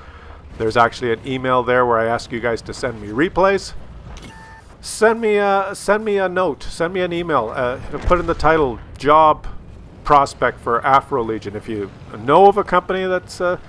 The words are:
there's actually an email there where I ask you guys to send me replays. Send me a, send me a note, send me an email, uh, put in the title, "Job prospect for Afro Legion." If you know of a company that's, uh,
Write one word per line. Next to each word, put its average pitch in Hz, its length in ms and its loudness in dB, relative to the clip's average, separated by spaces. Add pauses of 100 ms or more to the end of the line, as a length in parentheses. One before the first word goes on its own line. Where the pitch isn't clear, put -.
(580)
there's 110 180 -2
actually 117 380 2
an 107 120 -6
email 131 380 0
there 123 220 2
where 120 120 2
I 113 100 2
ask 117 240 -4
you 117 100 -4
guys 117 220 -2
to 110 100 -12
send 113 280 -6
me 104 60 -12
replays. 185 680 0 (1080)
Send 226 400 0
me 214 160 2
a, 196 360 0
send 208 300 0
me 208 140 0
a 190 100 0
note, 180 360 -2
send 170 300 -4
me 185 80 -2
an 180 120 -2
email, 156 420 -2
uh, 131 220 -2 (220)
put 175 200 4
in 170 60 -4
the 165 80 0
title, 151 460 2 (180)
"Job 156 500 4 (560)
prospect 139 560 2
for 117 260 -2
Afro 135 380 2
Legion." 107 320 -6
If 104 140 -10
you 101 200 -6 (300)
know 147 280 6
of 202 100 4
a 196 60 0
company 185 420 -2
that's, 180 340 -6
uh, 180 300 -2